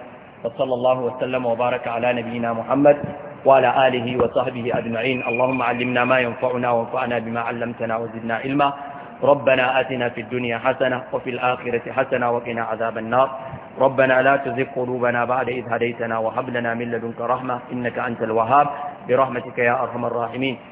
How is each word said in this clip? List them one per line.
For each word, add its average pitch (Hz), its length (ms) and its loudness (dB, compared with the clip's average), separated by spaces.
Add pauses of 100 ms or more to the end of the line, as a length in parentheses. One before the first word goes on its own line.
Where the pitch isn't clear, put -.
(440)
wa 117 100 -4
sallallahu 127 460 2 (100)
wa - 80 -6
sallama 127 320 -2
wa 117 80 0
baraka 123 400 -2
ala 123 160 2
nabiyyina 117 400 -2
Muhammad 135 420 4 (460)
wa 135 160 8
ala 123 160 4 (160)
alihi 123 240 -2
wa 120 160 2
sahbihi 123 400 -2
ajma'in. 117 560 -2
Allahumma 127 480 0
allimna 123 320 2
ma 127 160 4
yanfa'una 123 460 -2 (100)
wanfa'na 120 480 -2
bima 117 160 -4
'allamtana 117 560 -4
wa 117 160 -4
zidna 113 320 -4
ilma. 143 240 2 (480)
ربنا 131 600 4
آتنا 123 340 -2
في 123 60 -8 (100)
الدنيا 123 320 -2
حسنة 127 500 0
وفي 127 180 -4
الآخرة 123 600 -2
حسنة 127 400 0
وقنا 117 320 -2
عذاب 113 360 -4
النار. 120 300 2 (540)
ربنا 131 400 4
لا 139 140 6 (100)
تزغ 131 320 -4
قلوبنا 120 460 0
بعد 123 240 0
إذ 123 180 -4
هديتنا 117 520 -2
وهب 113 360 -2
لنا 117 200 0
من 120 200 -4
لدنك 113 260 -6
رحمة 123 400 -2 (120)
إنك 123 260 -4
أنت 120 240 -4
الوهاب 113 440 4 (440)
برحمتك 123 480 0
يا 120 240 4
أرحم 120 240 -4
الراحمين. 120 500 -4 (160)